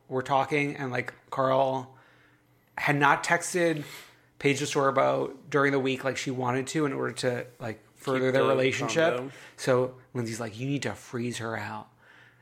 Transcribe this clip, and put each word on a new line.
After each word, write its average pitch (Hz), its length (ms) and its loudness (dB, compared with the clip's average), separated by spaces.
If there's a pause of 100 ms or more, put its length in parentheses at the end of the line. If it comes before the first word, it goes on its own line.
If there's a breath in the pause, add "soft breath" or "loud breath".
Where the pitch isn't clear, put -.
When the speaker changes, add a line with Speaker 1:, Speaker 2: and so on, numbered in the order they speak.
Speaker 1:
were 131 160 -2
talking, 143 520 0
and, 131 160 -6
like, 123 220 -4 (160)
Carl 131 680 0 (840 soft breath)
had 147 180 2
not 143 280 4
texted 170 600 0 (560 loud breath)
Paige 139 220 0
DeSorbo 135 720 0 (160)
during 139 220 2
the 139 80 2
week 131 240 -2
like 131 120 -2
she - 140 -6
wanted 127 380 -2
to 156 180 -2
in 135 80 -2
order 123 200 -4
to, 123 320 -4 (140)
like, 110 240 -10 (120)
further 131 320 0
Speaker 2:
Keep 127 60 6
Speaker 1:
their 135 100 6
Speaker 2:
the 131 60 6
Speaker 1:
relationship. 131 680 2
Speaker 2:
combo. 131 160 -8 (240 loud breath)
Speaker 1:
So 127 380 2 (180)
Lindsay's 113 260 -6
like, 110 200 -8
"You 131 80 -4
need 139 160 -2
to 110 100 -4
freeze 120 460 -8
her 113 180 -6
out." 107 300 -10 (540 soft breath)